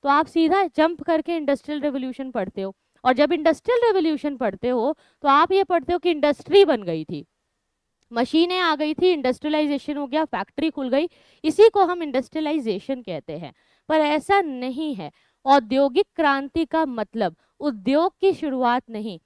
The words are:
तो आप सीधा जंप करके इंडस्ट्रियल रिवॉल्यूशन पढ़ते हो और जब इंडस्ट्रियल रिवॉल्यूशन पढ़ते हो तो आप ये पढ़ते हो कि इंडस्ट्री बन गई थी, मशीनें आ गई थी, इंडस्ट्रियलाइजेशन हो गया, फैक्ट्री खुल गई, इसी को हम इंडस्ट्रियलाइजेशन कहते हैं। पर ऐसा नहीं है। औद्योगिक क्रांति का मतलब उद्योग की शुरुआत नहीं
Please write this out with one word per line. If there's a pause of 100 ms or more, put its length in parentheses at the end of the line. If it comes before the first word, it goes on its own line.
तो
आप
सीधा (120)
जंप
करके
इंडस्ट्रियल
रिवॉल्यूशन
पढ़ते
हो (280)
और
जब
इंडस्ट्रियल
रिवॉल्यूशन
पढ़ते
हो (260)
तो
आप
ये
पढ़ते
हो
कि
इंडस्ट्री
बन
गई
थी, (880)
मशीनें
आ
गई
थी,
इंडस्ट्रियलाइजेशन
हो
गया,
फैक्ट्री
खुल
गई, (360)
इसी
को
हम
इंडस्ट्रियलाइजेशन
कहते
हैं। (340)
पर
ऐसा
नहीं
है। (320)
औद्योगिक (100)
क्रांति
का
मतलब (240)
उद्योग
की
शुरुआत
नहीं